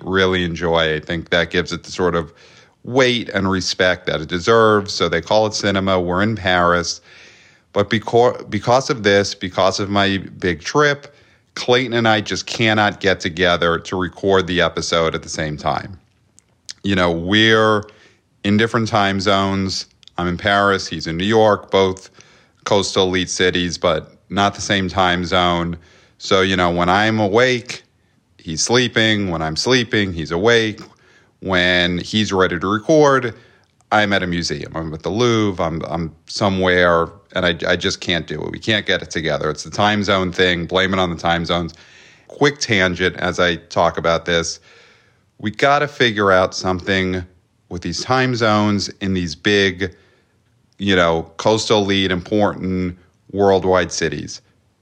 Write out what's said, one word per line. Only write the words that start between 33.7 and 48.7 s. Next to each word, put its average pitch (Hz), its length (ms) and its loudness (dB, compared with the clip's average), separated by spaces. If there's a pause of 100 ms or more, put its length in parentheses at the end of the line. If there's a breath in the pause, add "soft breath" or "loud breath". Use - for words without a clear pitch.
I'm 104 200 2
at 95 120 0
a 90 40 -2
museum. 78 480 -6
I'm 80 160 -8
at 78 120 -12
the 85 80 -4
Louvre. 107 520 0
I'm, 82 200 -4
I'm 82 320 -6 (100)
somewhere, 90 840 2 (240)
and 92 120 -2
I, 87 220 0
I 90 80 2
just 90 260 -6
can't 85 240 -4
do 80 160 -10
it. - 100 -8
We - 60 -12
can't 104 300 -4
get 90 160 -2
it 87 80 -16
together. 76 400 -4
It's - 140 -12
the 82 40 -16
time 104 340 0
zone 95 280 0
thing. 87 340 0
Blame 92 300 0
it 95 40 0
on 90 120 0
the 82 40 -6
time 85 300 -2
zones. 85 300 -4 (520 loud breath)
Quick 143 300 0
tangent 92 600 0
as 87 220 -4
I 87 180 2
talk 85 420 0
about 82 260 0
this. 85 340 -2 (840 soft breath)
We 107 60 -4
gotta 143 380 0
figure 104 440 0
out 92 220 4
something 92 720 -2 (440)
with 87 120 -10
these 87 220 -8
time 127 320 0
zones 107 540 0 (120)